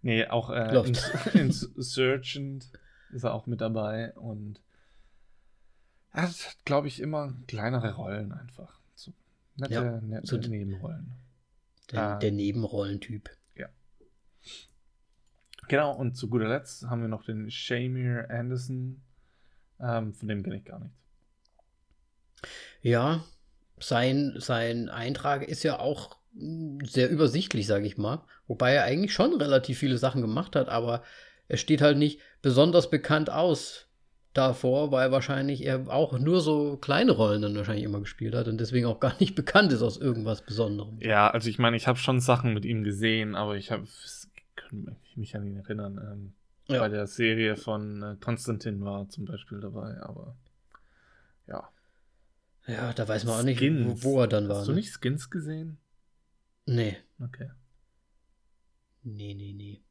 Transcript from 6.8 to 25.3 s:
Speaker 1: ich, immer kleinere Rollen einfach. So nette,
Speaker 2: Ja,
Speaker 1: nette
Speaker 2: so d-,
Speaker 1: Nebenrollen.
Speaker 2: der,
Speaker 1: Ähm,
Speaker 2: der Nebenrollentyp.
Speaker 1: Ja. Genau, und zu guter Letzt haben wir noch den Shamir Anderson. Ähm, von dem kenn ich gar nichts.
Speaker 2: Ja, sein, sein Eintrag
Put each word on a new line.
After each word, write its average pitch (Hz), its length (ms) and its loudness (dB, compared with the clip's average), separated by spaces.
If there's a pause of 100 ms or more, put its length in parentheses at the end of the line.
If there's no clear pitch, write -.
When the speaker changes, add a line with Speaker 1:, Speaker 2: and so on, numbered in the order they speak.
Speaker 1:
ich, 139 140 -8
immer 147 340 -4 (140)
kleinere 113 480 -2
Rollen 101 360 -6
einfach. - 480 -16 (160)
So - 180 -20 (420)
nette, 131 180 -6
Speaker 2:
Ja, 120 280 -2
Speaker 1:
nette 110 260 -8
Speaker 2:
so 123 100 -2
d-, 117 120 -4
Speaker 1:
Nebenrollen. 101 640 -8 (760)
Speaker 2:
der, 110 220 -4
Speaker 1:
Ähm, 104 60 -8
Speaker 2:
der 107 140 0
Nebenrollentyp. 101 960 -4 (260)
Speaker 1:
Ja. - 120 -14 (2000)
Genau, 143 260 4
und 123 220 -2
zu 113 120 -8
guter 110 200 2
Letzt 131 380 -6
haben 120 140 -4
wir 117 60 -4
noch 110 160 -6
den 110 260 -8
Shamir 123 800 -2
Anderson. 127 720 -6 (800)
Ähm, 113 340 -2
von - 140 -10
dem 104 160 -2
kenn 95 100 -4
ich 98 120 -10
gar - 140 -16
nichts. - 180 -14 (1800)
Speaker 2:
Ja, 131 420 2 (560)
sein, 131 580 2
sein 117 520 -2
Eintrag 139 580 -2